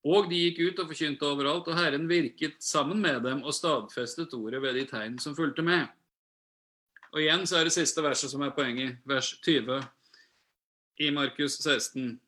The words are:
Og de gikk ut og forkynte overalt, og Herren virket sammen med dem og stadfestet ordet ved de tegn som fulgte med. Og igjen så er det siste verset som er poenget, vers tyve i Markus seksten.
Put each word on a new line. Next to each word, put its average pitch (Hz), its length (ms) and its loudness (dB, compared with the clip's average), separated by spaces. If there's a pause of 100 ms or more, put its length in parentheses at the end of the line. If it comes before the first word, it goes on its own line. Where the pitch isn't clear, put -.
(120)
Og 196 160 6
de 175 200 0
gikk 170 180 0
ut 185 160 -2
og 160 80 -4
forkynte 147 400 -2
overalt, 143 400 0
og 165 80 0
Herren 160 320 0
virket 151 560 0
sammen 156 340 0
med 143 240 2
dem 131 220 -2
og 147 100 -2
stadfestet 131 800 -2
ordet 117 280 -6
ved 127 120 -2
de 135 140 0
tegn 113 320 -6
som 147 160 -6
fulgte 160 260 0
med. 170 220 2 (1300)
Og 151 80 0
igjen 165 260 2
så 170 120 2
er 160 100 4
det 160 80 0
siste 160 260 0
verset 139 300 0
som 139 100 -2
er 135 120 -2
poenget, 127 520 -2
vers 131 240 0 (140)
tyve 135 340 2 (1200)
i 151 140 2
Markus 143 480 0
seksten. 127 540 -2 (120)